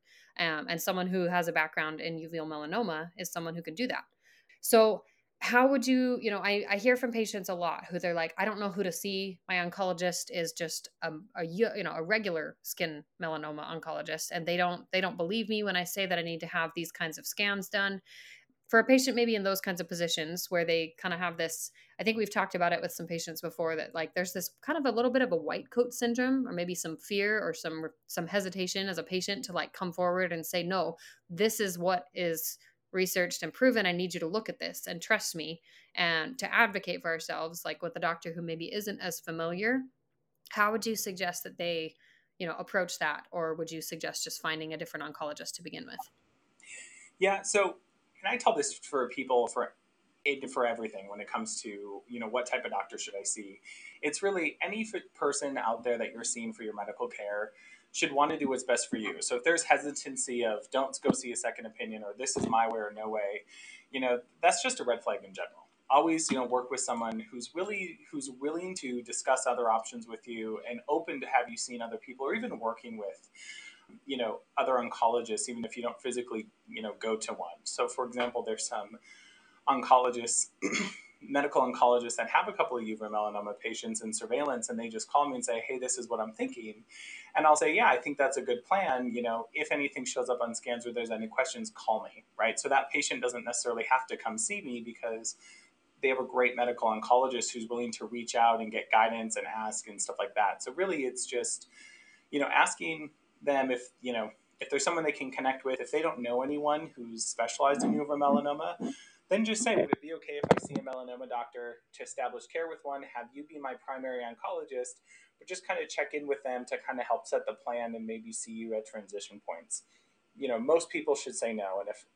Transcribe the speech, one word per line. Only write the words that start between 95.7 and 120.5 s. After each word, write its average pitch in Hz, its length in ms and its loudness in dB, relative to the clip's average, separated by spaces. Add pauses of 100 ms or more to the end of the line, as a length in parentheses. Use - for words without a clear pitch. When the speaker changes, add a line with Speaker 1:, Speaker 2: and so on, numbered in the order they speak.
Speaker 2:
they 135 60 4
have 131 120 2
a 123 40 0
great 123 320 4
medical 120 320 2
oncologist 120 640 4
who's 113 160 -6
willing 120 240 -2
to 110 140 -8
reach 117 300 -6
out 117 240 6
and 107 120 -6
get 107 200 -4
guidance 113 440 4
and 98 100 -2
ask 110 420 -6
and 101 140 -8
stuff - 160 -6
like 98 180 -2
that. 98 260 2
So 131 100 -6
really, 165 340 0
it's 123 200 -4
just, - 420 -4 (640)
you 143 100 2
know, 135 80 2
asking 160 600 2 (320)
them 135 300 4
if, - 180 -4 (120)
you 123 100 -2
know, 110 200 -2 (280)
if - 100 -8
there's 139 140 2
someone 170 200 2
they 147 80 2
can 131 200 -6
connect 131 320 0
with, 131 160 0
if 123 120 -8
they 156 100 2
don't 151 180 0
know 120 220 2
anyone 147 540 0
who's 113 300 -6
specialized 139 580 2
in 147 100 4
uveal 147 240 0
melanoma, 143 580 4 (540)
then 214 140 4
just 220 200 0
say, 220 120 4
"Would 139 160 2
it - 100 0
be 156 120 -10
okay 147 280 -8
if - 100 0
I - 80 0
see - 140 -6
a 135 100 -4
melanoma 127 440 -8
doctor 120 540 -8 (120)
to - 100 -12
establish 120 420 -6
care 165 220 -4
with 156 160 -10
one, 139 200 -6
have 120 300 -10
you 143 100 -12
be 156 140 -16
my 135 160 -6
primary 131 500 -6
oncologist, 131 760 -6 (380)
but - 100 -20
just 185 180 -10
kinda 170 220 -2
check 147 260 -2
in 147 140 -4
with 139 160 0
them 123 220 -4
to 127 120 -4
kinda 127 260 -4
help 120 220 0
set 127 200 0
the 107 80 -4
plan 117 420 -4
and 113 100 -8
maybe 110 260 -8
see 113 200 -8
you 113 220 -4
at 110 120 -2
transition 101 540 -12
points?" - 440 -10 (520)
You 131 120 -4
know, 117 120 2